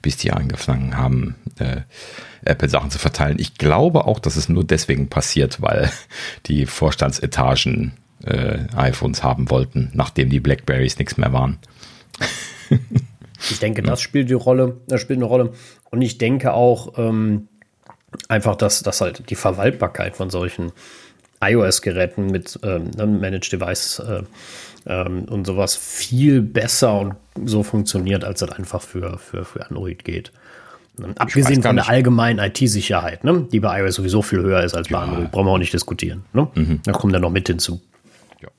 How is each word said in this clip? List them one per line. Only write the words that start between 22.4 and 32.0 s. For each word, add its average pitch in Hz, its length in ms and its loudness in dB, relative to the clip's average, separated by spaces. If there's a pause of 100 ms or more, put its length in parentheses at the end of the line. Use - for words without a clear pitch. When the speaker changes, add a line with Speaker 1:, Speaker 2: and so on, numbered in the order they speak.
Speaker 2:
ähm, 87 340 -4
ne, 107 80 -2
Managed 98 460 -2
Device, 92 480 -4
äh, 98 240 -6 (640)
ähm, 90 380 -4
und 101 200 -4
sowas 95 300 0
viel 135 680 2
besser 110 580 2
und 101 160 -4 (300)
so 107 160 2
funktioniert, 98 640 0
als 95 160 -6
das - 100 -4
einfach - 320 -8
für, 90 380 -8
für, 90 260 -10
für - 240 -12
Android 92 340 -8
geht. - 280 -8 (680)
Ähm, 92 120 -12
Speaker 1:
Ich - 100 -6
Speaker 2:
abgesehen 135 360 2
Speaker 1:
weiß 120 60 4
gar 117 60 4
Speaker 2:
von 113 60 4
der 110 100 2
Speaker 1:
nicht. 113 60 0
Speaker 2:
allgemeinen 117 480 4